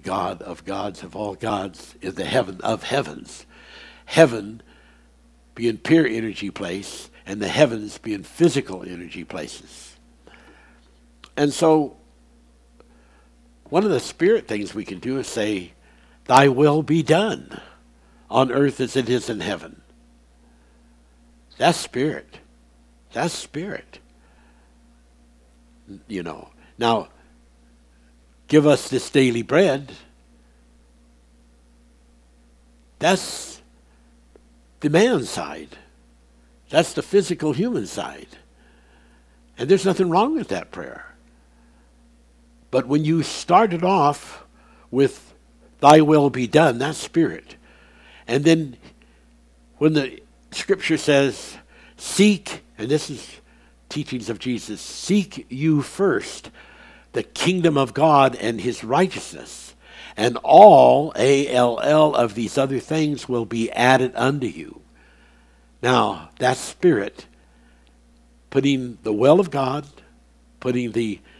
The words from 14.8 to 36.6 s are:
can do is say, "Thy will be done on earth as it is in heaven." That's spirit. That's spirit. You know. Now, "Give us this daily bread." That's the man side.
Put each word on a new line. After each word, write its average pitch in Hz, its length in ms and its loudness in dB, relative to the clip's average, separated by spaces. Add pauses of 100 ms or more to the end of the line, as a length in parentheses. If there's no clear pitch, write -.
can 95 140 -12
do 131 200 -8
is 120 80 -8
say, 104 460 -6 (540)
"Thy 135 220 6
will 147 340 2
be 151 200 0
done 170 600 -2 (680)
on 120 220 0
earth 139 280 0
as 127 140 -6
it 127 140 -2
is 120 220 -2
in 104 100 -6
heaven." 85 400 -10 (1800)
That's 156 220 2
spirit. - 600 -8 (760)
That's 151 220 -4
spirit. - 680 -14 (2000)
You 95 160 -8
know. 80 280 -14 (280)
Now, 117 300 0 (1400)
"Give 147 200 6
us 143 220 2
this - 220 -4
daily 123 320 2
bread." 139 500 0 (3000)
That's - 600 -2 (1200)
the 147 100 0
man 185 340 2
side. 78 540 -12 (920)